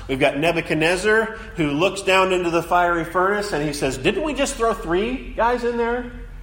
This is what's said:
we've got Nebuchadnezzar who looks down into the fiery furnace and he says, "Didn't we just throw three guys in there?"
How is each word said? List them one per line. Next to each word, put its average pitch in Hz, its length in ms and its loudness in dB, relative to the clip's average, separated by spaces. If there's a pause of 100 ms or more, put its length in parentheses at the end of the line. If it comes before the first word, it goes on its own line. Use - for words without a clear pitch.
we've 131 120 -2
got 143 180 2
Nebuchadnezzar 170 880 2 (300)
who 151 160 0
looks 180 320 0
down 190 280 4
into 180 180 2
the 165 140 2
fiery 175 400 2
furnace 190 480 0
and 151 140 -2
he 147 80 -2
says, 135 240 -2
"Didn't 302 260 0
we 311 100 -2
just 269 220 -2
throw 226 180 0
three 214 600 -4
guys 233 320 0
in 240 120 -2
there?" 240 500 -4 (160)